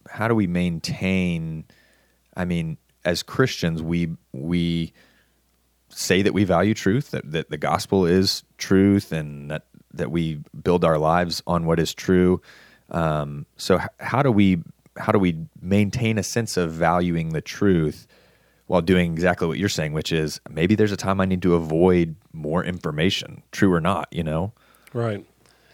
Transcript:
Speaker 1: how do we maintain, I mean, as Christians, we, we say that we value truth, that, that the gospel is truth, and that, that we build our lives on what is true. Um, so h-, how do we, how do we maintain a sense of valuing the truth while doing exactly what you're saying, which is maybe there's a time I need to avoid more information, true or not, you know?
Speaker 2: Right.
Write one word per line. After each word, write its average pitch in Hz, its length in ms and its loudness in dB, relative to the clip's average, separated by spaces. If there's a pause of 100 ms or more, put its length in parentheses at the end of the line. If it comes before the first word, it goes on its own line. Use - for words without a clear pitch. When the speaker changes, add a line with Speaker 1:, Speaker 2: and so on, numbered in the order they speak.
Speaker 1:
how 110 200 -4
do 120 60 2
we 104 120 2
maintain, 87 1200 -2 (720)
I 90 80 -4
mean, 82 320 -2 (280)
as 87 160 0
Christians, 82 600 -2
we, 82 320 -2 (160)
we 82 640 -2 (960)
say - 340 0
that 101 100 2
we 98 100 2
value 92 300 2
truth, 110 380 -2
that, - 200 -8
that 80 200 -6
the 78 60 -6
gospel 85 480 0
is 92 380 2 (140)
truth, 101 540 4
and 73 400 -8
that, 76 160 -8 (260)
that 67 160 -6
we 80 300 -2 (240)
build 87 200 2
our 82 140 4
lives 82 480 0
on 85 200 0
what 82 140 2
is 78 140 -2
true. 90 480 2 (480)
Um, 76 560 -4 (120)
so 90 220 2
h-, - 80 -6 (120)
how 127 240 0
do 135 80 4
we, 95 320 4 (340)
how - 140 0
do 107 80 4
we 90 180 2 (240)
maintain 104 560 0
a 95 60 0
sense - 340 -4
of 85 140 0
valuing 82 580 0
the 78 120 -4
truth 82 680 0 (580)
while 90 160 2
doing 87 320 2
exactly 87 340 0
what 67 120 -4
you're 101 100 0
saying, 76 240 -4
which 78 180 -6
is 78 380 -2
maybe 87 240 2
there's 107 180 2
a 95 60 -4
time 95 240 0
I 95 40 2
need 92 180 0
to 90 100 4
avoid 82 640 4 (160)
more 78 320 -4
information, 87 880 -4
true 98 200 2
or 85 100 2
not, 85 300 -2
you 87 120 -6
know? 80 280 -4 (420)
Speaker 2:
Right. 113 300 -4 (500)